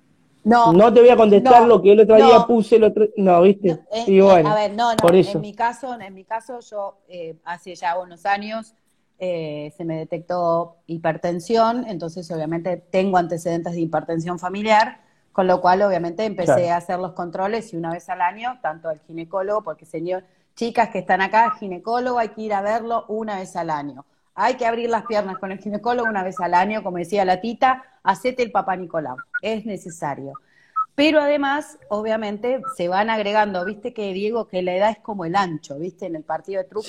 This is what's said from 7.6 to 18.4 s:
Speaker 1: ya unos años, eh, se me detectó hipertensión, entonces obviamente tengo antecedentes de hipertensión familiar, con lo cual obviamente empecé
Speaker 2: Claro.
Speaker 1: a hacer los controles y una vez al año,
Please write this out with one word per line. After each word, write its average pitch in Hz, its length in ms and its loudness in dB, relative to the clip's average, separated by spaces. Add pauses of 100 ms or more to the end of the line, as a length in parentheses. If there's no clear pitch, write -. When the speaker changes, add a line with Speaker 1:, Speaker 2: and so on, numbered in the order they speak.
Speaker 1:
ya 175 220 -4
unos 180 280 -12
años, 214 480 -6 (460)
eh, 156 580 -8
se 170 80 -10
me 165 100 -6
detectó 170 920 -4
hipertensión, 175 1000 -2
entonces 170 420 -12
obviamente 170 460 -6
tengo 185 420 -2
antecedentes 170 560 -4
de 170 60 -8
hipertensión 165 580 -4
familiar, 208 640 0 (320)
con 190 160 -2
lo 180 140 2
cual 180 200 2
obviamente 175 440 -2
empecé 175 300 -2
Speaker 2:
Claro. 175 180 0
Speaker 1:
a - 20 0
hacer 175 240 -6
los 180 140 -8
controles 190 600 -8
y 170 40 -10
una 165 160 -6
vez 175 160 -14
al 180 120 -6
año, 226 400 -6